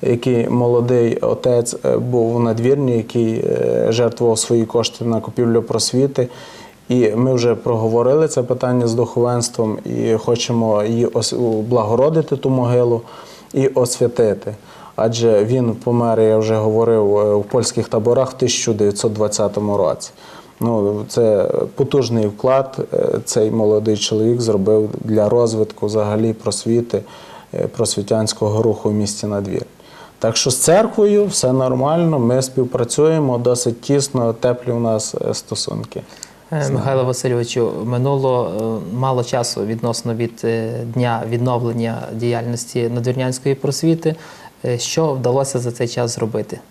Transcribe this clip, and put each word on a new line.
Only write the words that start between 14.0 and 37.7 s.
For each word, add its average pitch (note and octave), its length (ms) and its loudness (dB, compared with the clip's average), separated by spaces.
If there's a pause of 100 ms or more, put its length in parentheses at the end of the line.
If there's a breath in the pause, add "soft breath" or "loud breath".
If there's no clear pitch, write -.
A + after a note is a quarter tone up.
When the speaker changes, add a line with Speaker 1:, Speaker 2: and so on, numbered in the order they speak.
Speaker 1:
Адже A2+ 480 2
він A#2+ 300 0
помер, A#2 460 0
я A2 180 6
вже A2 180 2
говорив, A2 640 2
е, G#2 160 4
у G#2 80 2
польських A2+ 460 -2
таборах A#2+ 440 0
в - 20 -14
тисяча - 400 0
дев'ятсот G#2 400 0
двадцятому G#2 640 -2
році. F2 340 0 (480 loud breath)
Ну, G#2 480 0
це G#2+ 440 2 (240)
потужний A#2+ 520 0
вклад, C3 680 0
е, G1+ 140 2 (180)
цей G#2+ 260 0
молодий G#2+ 460 2
чоловік A2+ 440 0
зробив G#2+ 480 2 (120)
для G#2+ 280 2
розвитку A2+ 560 0
взагалі G#2+ 480 0
просвіти, A2+ 680 -2 (520 loud breath)
е, G1+ 140 -2
просвітянського G#2+ 960 -2
руху A2 280 0
в G#2+ 40 0
місті G#2 340 -4
Надвірні. G2 400 -4 (520 loud breath)
Так A2+ 180 0
що - 140 0
з - 60 -2
церквою G#3 680 4
все C3 260 0
нормально, C3+ 680 0
ми B2 220 2
співпрацюємо, C3 960 0
досить A#2+ 440 0
тісно, C3 520 0
теплі B2 380 -2
у A#2 80 -2
нас, A2+ 360 -2 (140)
е, A2+ 40 -2
стосунки. - 680 -8 (520 loud breath)
Speaker 2:
Е, D3+ 100 -2
Speaker 1:
З C#3 40 -2
ними. C3+ 120 0
Speaker 2:
Михайло C3+ 260 0
Васильовичу, B2 640 0 (140)